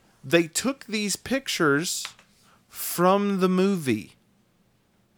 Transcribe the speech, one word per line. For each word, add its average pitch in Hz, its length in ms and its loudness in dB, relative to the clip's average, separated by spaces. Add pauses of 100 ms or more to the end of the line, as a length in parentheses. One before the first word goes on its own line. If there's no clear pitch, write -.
(240)
they 170 240 2
took - 380 -6
these 208 300 -4
pictures 170 920 -2 (640)
from 196 720 0
the 185 100 4
movie 180 640 0 (1040)